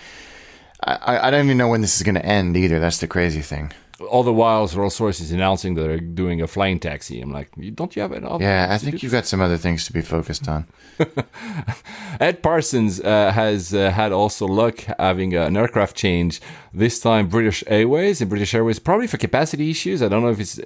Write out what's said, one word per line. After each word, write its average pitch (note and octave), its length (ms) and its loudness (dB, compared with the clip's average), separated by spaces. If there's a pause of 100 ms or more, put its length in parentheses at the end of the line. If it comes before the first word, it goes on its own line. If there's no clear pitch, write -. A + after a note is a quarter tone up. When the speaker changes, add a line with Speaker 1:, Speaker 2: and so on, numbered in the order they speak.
(840)
Speaker 1:
I, - 120 0
I, B2 320 0
I - 40 4
don't C#3+ 140 4
even C3+ 120 4
know B2 120 4
when A2+ 120 2
this - 140 0
is F#2 80 -2
gonna F#2 160 2
end F#2 380 2
either. E2 220 4
That's E2+ 180 0
the E2 100 -4
crazy E2+ 340 0
thing. D2 300 -8 (380)
Speaker 2:
All B2 140 2
the A#2+ 100 2
while, A2 340 4
Rolls-Royce G2+ 540 -2
is D#2+ 100 -8
announcing F#2 440 0
that D#2+ 80 -2
they're D#2+ 160 -2
doing E2+ 420 -4
a D#2+ 60 -2
flying F#2+ 320 -2
taxi. C#2+ 420 -8
I'm C#2 100 -10
like, C#2+ 260 -10
"You, F2+ 140 -12
don't F3 240 -10
you - 60 -6
have - 120 -6
enough - 280 -8
Speaker 1:
Yeah, F#2+ 280 2
I G#2 80 0
Speaker 2:
to A2+ 80 -4
Speaker 1:
think D3+ 140 -4
Speaker 2:
do?" C#3 60 -8
Speaker 1:
you've A#2 80 -4
got A#2 140 0
some F#2+ 120 -2
other F2 180 2
things E2 280 -2
to - 80 -12
be E2 80 -2
focused - 480 -4
on. D#2 180 -4 (300)
Speaker 2:
<laughs> E3 1200 -8
Ed F3 220 0
Parsons, B2+ 600 0
uh, G#2 300 4
has, G#2 420 0
uh, G2 180 4
had G#2 200 2
also G2+ 360 2
luck A2 320 2 (180)
having F#2 380 0
an E2 200 2
aircraft G#2+ 400 0
change, F2 460 0 (320)
this A2+ 260 2
time A2 280 4
British G#2+ 400 0
Airways. C#3 520 2
And G#2 100 0
British G2+ 240 -2
Airways, A2+ 260 2
probably A3 280 0
for - 100 -4
capacity D3+ 520 0
issues. E3 320 -2
I A2 80 4
don't G#2+ 140 2
know A#2+ 80 4
if G#2 80 0
it's F#2+ 260 -6